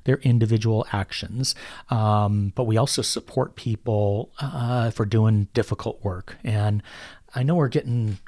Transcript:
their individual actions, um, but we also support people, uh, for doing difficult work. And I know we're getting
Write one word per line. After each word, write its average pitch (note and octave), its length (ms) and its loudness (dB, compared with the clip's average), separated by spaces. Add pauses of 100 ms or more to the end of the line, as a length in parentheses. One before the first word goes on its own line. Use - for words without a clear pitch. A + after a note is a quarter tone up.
their B2+ 120 2
individual A2+ 760 2
actions, G2+ 600 -4 (380)
um, G#2 640 2
but C3 80 0
we A2 140 2
also B2+ 260 2
support - 520 -4
people, G#2 760 0 (100)
uh, A#2+ 480 -2
for A2 160 -2
doing A2 480 4
difficult - 500 -4
work. F#2 400 -8
And G#2 380 0 (540)
I B2+ 80 -2
know D#3 120 2
we're D3+ 120 2
getting A#2+ 500 -2 (100)